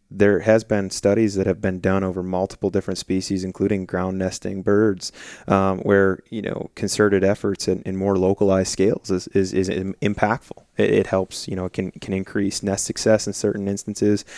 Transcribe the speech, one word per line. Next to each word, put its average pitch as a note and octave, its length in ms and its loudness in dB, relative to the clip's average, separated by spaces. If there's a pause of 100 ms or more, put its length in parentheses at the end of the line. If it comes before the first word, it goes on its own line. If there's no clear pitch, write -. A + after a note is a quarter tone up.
there G2+ 300 4
has A2 240 4
been G2+ 260 0
studies G#2 460 2
that F#2+ 100 0
have G2 140 0
been F#2 220 -2
done F#2+ 200 2
over F#2 220 -4
multiple F#2 460 -2
different F#2+ 280 -2
species, F#2+ 460 -4
including F#2+ 420 -2
ground F#2 320 -4
nesting F#2+ 440 -6
birds, G2+ 500 2 (380)
um, F#2+ 300 2
where, G2 500 2
you A2+ 120 -8
know, - 340 -8
concerted G2+ 500 2
efforts G2+ 420 -2
in, F2+ 140 0
in F#2+ 160 -6
more F#2+ 200 0
localized F#2+ 540 2
scales - 400 0
is, F#2 160 -2
is, F#2+ 260 0
is F#2+ 140 0
im-, F#2+ 340 -4
impactful. - 640 -2 (140)
It, G#2+ 140 2
it G2+ 160 2
helps, - 420 -4
you F#2+ 80 -8
know, F#2 80 -4
it - 80 -10
can, F#2+ 180 -6
can - 220 -8
increase F#2+ 500 -4
nest G2 220 -2
success - 420 0
in G2+ 60 -4
certain G2+ 340 -4
instances. G#2 560 -2 (140)